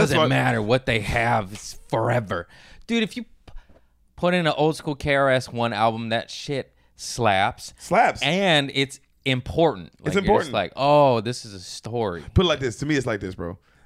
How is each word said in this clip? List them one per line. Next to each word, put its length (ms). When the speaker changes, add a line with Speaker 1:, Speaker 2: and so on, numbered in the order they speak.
Speaker 1:
doesn't 80
Speaker 2:
why 100
Speaker 1:
matter 340
what 240
they 160
have. 520
It's 200
forever. 580
Dude, 160
if 120
you 80
p-, 60
put 180
in 140
an 100
old 180
school 200
K 200
R 140
S 200
One 240
album, 360
that 220
shit 420
slaps. 840
Speaker 2:
Slaps. 440
Speaker 1:
And 500
it's 260
important. 680
Speaker 2:
It's 60
Speaker 1:
Like, 60
you're 160
just 60
Speaker 2:
important. 260
Speaker 1:
like, 220
"Oh, 460
this 240
is 80
a 60
story." 640
Speaker 2:
Put 120
it 20
like 120
this. 180
To 100
me, 80
it's 100
like 140
this, 160
bro. 220